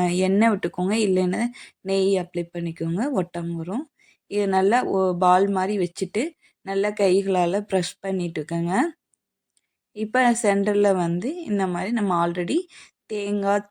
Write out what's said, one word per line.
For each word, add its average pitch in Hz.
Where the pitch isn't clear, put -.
எண்ணெய் 202
விட்டுக்கோங்க. 185
இல்லைன்னா 185
நெய் 190
அப்ளை 175
பண்ணிக்கோங்க. 170
ஒட்டாம 170
வரும். 180
இது 202
நல்லா 196
ஒ-, 185
பால் 180
மாதிரி 196
வச்சுட்டு, 175
நல்லா 196
கைகளால 190
ப்ரெஷ் 185
பண்ணிட்டுக்கோங்க. 170
இப்ப 214
சென்டர்ல 202
வந்து 175
இந்த 202
மாதிரி 180
நம்ம 208
already 175
தேங்காய் 202